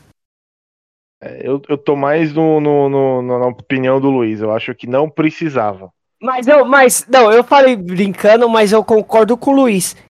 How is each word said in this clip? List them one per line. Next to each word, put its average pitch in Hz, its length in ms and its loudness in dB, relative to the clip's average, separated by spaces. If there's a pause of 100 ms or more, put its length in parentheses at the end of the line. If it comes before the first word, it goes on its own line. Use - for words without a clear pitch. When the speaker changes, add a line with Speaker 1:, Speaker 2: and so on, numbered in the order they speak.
(1200)
Speaker 1:
É, - 240 -16
eu, 135 220 -6
eu 147 100 -4
tô 143 200 -4
mais 147 360 -2
no, 156 280 0
no, 147 260 0
no, 135 340 -2
no, 123 180 -6
na 123 80 -2
opinião 131 520 -2
do 139 100 0
Luiz. 113 300 -2
Eu 107 140 -4
acho 113 200 -6
que - 140 -16
não 139 220 -2
precisava. 127 840 -6 (300)
Speaker 2:
Mas 254 260 -6
eu, 285 160 4
mas, 254 460 2
não, 247 240 4
eu 233 100 4
falei 269 320 4
brincando, 196 720 0
mas 220 240 2
eu 220 100 2
concordo 220 540 0
com 262 160 -4
o 277 40 2
Luiz, 226 380 0 (160)